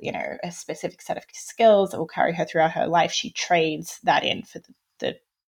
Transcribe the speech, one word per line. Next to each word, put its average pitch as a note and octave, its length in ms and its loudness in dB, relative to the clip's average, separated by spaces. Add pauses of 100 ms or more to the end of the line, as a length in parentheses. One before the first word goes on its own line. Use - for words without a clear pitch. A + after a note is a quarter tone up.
you - 100 -6
know, - 320 -6
a F3 80 -6
specific - 500 -10
set - 160 -2
of - 140 -4
skills G3+ 600 4
that - 60 -8
will E3 100 -4
carry - 260 0
her E3 120 -2
throughout D#3+ 260 2
her E3 160 -2
life, E3+ 260 2
she - 180 -4
trades D#3+ 720 -2
that D3 220 2
in - 180 -4
for - 160 -18
the, - 140 -20 (260)
the C2 160 -4 (360)